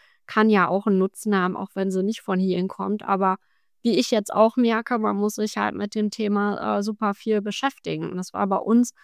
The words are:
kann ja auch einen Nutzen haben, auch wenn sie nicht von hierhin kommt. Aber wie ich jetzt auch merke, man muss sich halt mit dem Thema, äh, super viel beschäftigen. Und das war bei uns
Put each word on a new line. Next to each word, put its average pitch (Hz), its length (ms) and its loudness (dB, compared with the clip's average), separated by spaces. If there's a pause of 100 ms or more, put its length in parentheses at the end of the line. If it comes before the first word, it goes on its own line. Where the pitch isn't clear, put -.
(280)
kann 220 240 4
ja 190 160 4
auch 196 180 -2
einen 190 140 4
Nutzen 196 360 0
haben, 185 220 0
auch 190 160 -8
wenn 196 160 -2
sie 185 140 0
nicht 220 180 -4
von 185 180 -2
hierhin 185 280 0
kommt. 196 360 -6
Aber 190 340 0 (480)
wie 233 140 4
ich 247 100 0
jetzt 214 240 0
auch 220 240 4
merke, 233 400 0
man 214 180 0
muss 208 200 -2
sich 214 220 -4
halt 208 180 -2
mit 208 180 -6
dem 214 160 -2
Thema, 208 680 -2
äh, - 20 0
super 208 320 -4
viel 214 300 -2
beschäftigen. 170 680 -6
Und 180 80 -8
das 185 160 -8
war 196 140 0
bei 190 100 0
uns 240 360 2 (100)